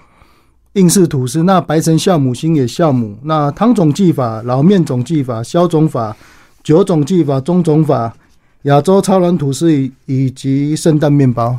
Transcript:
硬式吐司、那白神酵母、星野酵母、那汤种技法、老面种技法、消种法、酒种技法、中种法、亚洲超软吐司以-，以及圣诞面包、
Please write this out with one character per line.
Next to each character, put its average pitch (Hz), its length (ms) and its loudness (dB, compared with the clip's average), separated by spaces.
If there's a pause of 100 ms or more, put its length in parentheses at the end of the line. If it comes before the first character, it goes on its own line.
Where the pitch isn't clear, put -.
(760)
硬 190 120 4
式 170 200 4
吐 131 200 -4
司、 143 180 -4
那 185 180 2
白 156 180 -2
神 160 180 2
酵 180 200 0
母、 131 160 0
星 160 200 -2
野 135 120 0
酵 156 260 0
母、 110 300 -4
那 151 300 -2
汤 233 220 0
种 165 160 2
技 175 220 2
法、 113 300 -4
老 127 200 -2
面 185 220 4
种 127 180 -4
技 151 200 -4
法、 117 200 -6
消 170 240 0
种 160 220 0
法、 113 260 -6 (480)
酒 170 220 2
种 170 180 0
技 165 220 0
法、 135 160 -2
中 175 240 0
种 156 180 2
法、 123 320 -2 (500)
亚 143 140 2
洲 190 220 2
超 190 180 0
软 175 200 2
吐 139 120 -2
司 165 220 0
以-， 135 180 0 (140)
以 131 260 -2
及 139 460 -2
圣 156 220 0
诞 147 120 0
面 139 220 2
包、 120 260 -2